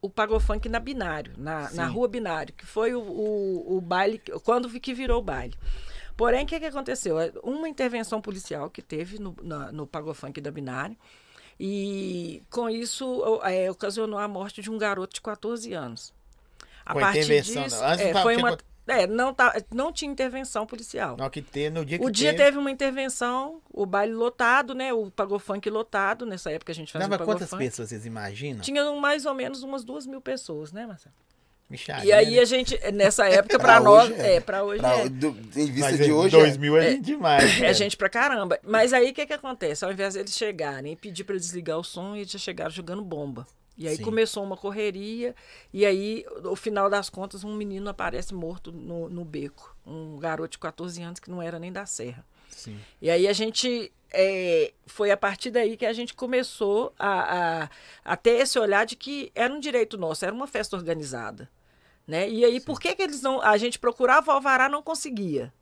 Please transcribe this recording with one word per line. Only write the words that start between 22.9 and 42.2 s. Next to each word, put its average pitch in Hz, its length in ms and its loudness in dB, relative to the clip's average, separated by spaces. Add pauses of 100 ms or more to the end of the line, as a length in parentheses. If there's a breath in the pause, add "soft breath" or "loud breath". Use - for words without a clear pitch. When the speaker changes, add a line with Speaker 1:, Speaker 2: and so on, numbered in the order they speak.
Speaker 1:
o 202 140 -2
baile 202 260 2
lotado, 240 640 2
né? 262 180 -4
O 220 180 -2
Pagofunk 202 600 -4
lotado, 214 560 -2
nessa 185 240 -8
época 160 220 -8
a - 20 -6
gente 156 180 -12
fazia 180 160 -4
Speaker 2:
Dava 196 140 -2
Speaker 1:
o 165 40 -2
Speaker 2:
quantas 175 220 -2
Speaker 1:
Pagofunk. 131 220 -4
Speaker 2:
pessoas, 113 180 -10
vocês 110 160 -10
imaginam? 113 560 -10
Speaker 1:
Tinha 285 240 0 (120)
mais 285 280 0
ou 285 80 -2
menos 269 300 -6
umas 269 220 -8
duas 254 220 -12
mil 269 140 -12
pessoas, 165 500 -8
né, 208 160 -12
Marcelo? 185 280 -18 (560)
Speaker 2:
Micharia, 131 340 -8
Speaker 1:
E 202 80 8
aí 220 240 8
Speaker 2:
né? 247 40 10
Speaker 1:
a 247 40 10
gente, 254 340 0 (140)
nessa 202 340 4
época, 196 320 6
Speaker 3:
Pra 226 180 10
Speaker 1:
pra 233 40 12
nós, 214 300 12
Speaker 3:
hoje 226 100 -4
é. 196 140 6
Speaker 1:
é, 170 60 6
pra 190 220 -4
hoje 202 180 -4
Speaker 3:
Pra 127 180 4
Speaker 1:
é. 131 100 0
Speaker 3:
do, 131 200 -2
em 113 440 -4
vista 131 80 -2 (100)
Speaker 2:
Mas 135 60 2
Speaker 3:
de 147 140 6
Speaker 2:
é, - 20 6
Speaker 3:
hoje 160 240 8
Speaker 2:
dois 151 220 12
mil 147 180 4
é 160 100 8
Speaker 3:
é. 160 40 6
Speaker 2:
gente 269 140 0
demais, 262 380 4
Speaker 1:
É - 40 8 (140)
Speaker 2:
velho. - 140 6
Speaker 1:
gente 202 220 0
pra - 140 0
caramba. 233 520 0
Mas 220 300 4
aí 254 180 6
o 262 40 -10
que 294 100 -4
que 294 80 -6
acontece? 233 500 -6
Ao 190 80 -4
invés 196 220 -4
deles 196 240 -6
chegarem 147 560 -6
e 165 40 -12
pedir 190 280 -12
pra 196 100 -6
eles 175 180 -4
ligar 165 260 -4
o 175 40 -6
som, 185 320 -10
eles 202 160 -10